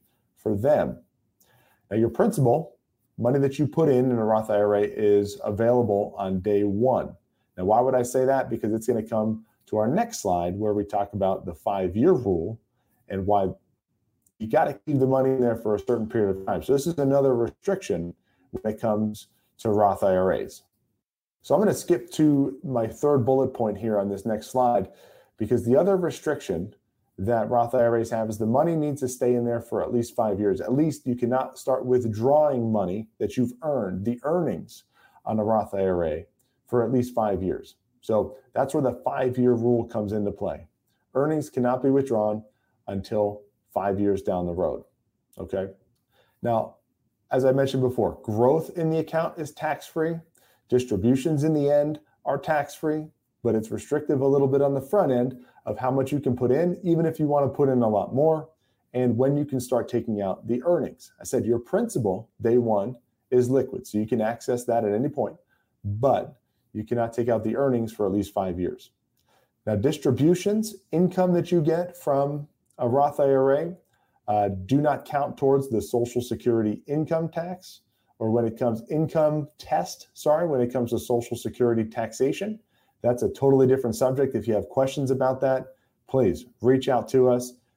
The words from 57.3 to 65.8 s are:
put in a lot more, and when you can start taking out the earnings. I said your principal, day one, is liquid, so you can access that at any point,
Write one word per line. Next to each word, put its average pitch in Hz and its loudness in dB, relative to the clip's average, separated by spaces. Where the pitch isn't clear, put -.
put 135 2
in 127 4
a 113 4
lot 101 0
more, 156 2
and 123 2
when 139 2
you 147 0
can 135 -4
start 123 -2
taking 110 -2
out 95 -4
the 120 -2
earnings. 165 -2
I - -18
said 110 -2
your 117 2
principal, 120 -2
day 117 4
one, 113 0
is 123 4
liquid, - -2
so - -4
you 107 0
can 110 -2
access 117 -2
that 117 2
at 104 0
any 113 0
point, - -4